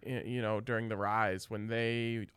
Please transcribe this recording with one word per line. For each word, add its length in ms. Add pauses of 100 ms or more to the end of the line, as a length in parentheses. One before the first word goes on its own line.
i-, 220
you 160
know, 180
during 280
the 80
rise 520
when 200
they 580 (100)